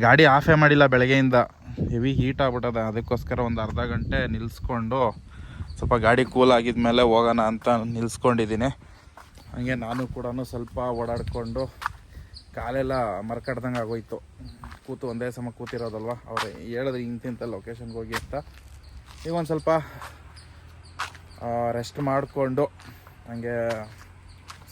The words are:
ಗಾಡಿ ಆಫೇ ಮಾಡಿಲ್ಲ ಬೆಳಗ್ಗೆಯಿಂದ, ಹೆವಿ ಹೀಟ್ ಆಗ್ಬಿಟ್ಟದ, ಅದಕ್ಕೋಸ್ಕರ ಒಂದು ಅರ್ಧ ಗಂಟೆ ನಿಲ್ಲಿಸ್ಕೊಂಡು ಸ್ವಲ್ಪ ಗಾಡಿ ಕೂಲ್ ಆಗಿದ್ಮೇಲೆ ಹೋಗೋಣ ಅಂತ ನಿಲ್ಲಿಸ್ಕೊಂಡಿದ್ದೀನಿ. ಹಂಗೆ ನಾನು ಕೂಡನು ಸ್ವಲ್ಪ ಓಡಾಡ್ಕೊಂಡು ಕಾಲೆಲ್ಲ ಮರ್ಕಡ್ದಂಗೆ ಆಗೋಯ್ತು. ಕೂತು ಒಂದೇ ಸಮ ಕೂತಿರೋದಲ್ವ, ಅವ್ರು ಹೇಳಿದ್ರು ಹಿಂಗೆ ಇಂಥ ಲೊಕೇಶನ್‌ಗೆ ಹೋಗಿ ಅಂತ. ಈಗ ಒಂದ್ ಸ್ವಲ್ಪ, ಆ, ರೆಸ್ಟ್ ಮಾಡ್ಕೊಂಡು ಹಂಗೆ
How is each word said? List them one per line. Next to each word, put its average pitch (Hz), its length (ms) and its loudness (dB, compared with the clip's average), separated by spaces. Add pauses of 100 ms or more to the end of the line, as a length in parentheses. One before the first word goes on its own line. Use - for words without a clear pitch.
ಗಾಡಿ 147 180 10 (100)
ಆಫೇ 156 260 6
ಮಾಡಿಲ್ಲ 143 240 8 (100)
ಬೆಳಗ್ಗೆಯಿಂದ, 131 420 6 (540)
ಹೆವಿ 127 300 0
ಹೀಟ್ 131 240 0
ಆಗ್ಬಿಟ್ಟದ, 120 340 -2 (100)
ಅದಕ್ಕೋಸ್ಕರ 117 480 -4 (120)
ಒಂದು 113 160 -4
ಅರ್ಧ 104 140 -4 (140)
ಗಂಟೆ 127 240 -2 (160)
ನಿಲ್ಲಿಸ್ಕೊಂಡು 113 680 -4 (760)
ಸ್ವಲ್ಪ - 180 0 (100)
ಗಾಡಿ 123 280 6
ಕೂಲ್ 127 240 6
ಆಗಿದ್ಮೇಲೆ 120 460 4 (100)
ಹೋಗೋಣ 117 380 4
ಅಂತ 113 180 -4 (260)
ನಿಲ್ಲಿಸ್ಕೊಂಡಿದ್ದೀನಿ. 117 720 0 (840)
ಹಂಗೆ 127 200 -4
ನಾನು 120 320 -6
ಕೂಡನು 123 380 -6
ಸ್ವಲ್ಪ 120 340 -10
ಓಡಾಡ್ಕೊಂಡು 117 960 -4 (800)
ಕಾಲೆಲ್ಲ 120 680 -4
ಮರ್ಕಡ್ದಂಗೆ 120 580 -6
ಆಗೋಯ್ತು. 113 440 -6 (640)
ಕೂತು 131 200 -10
ಒಂದೇ 120 240 -6
ಸಮ 120 200 -10
ಕೂತಿರೋದಲ್ವ, 113 600 -8
ಅವ್ರು 113 480 -8
ಹೇಳಿದ್ರು 120 380 -6
ಹಿಂಗೆ 120 320 -8
ಇಂಥ 120 140 -8
ಲೊಕೇಶನ್‌ಗೆ 113 520 -10
ಹೋಗಿ 113 200 -10
ಅಂತ. 135 320 -8 (800)
ಈಗ 160 60 -4
ಒಂದ್ 165 140 -2
ಸ್ವಲ್ಪ, 156 240 -2 (1700)
ಆ, 120 280 -2
ರೆಸ್ಟ್ 120 280 -6
ಮಾಡ್ಕೊಂಡು 139 720 0 (600)
ಹಂಗೆ 117 540 -4 (880)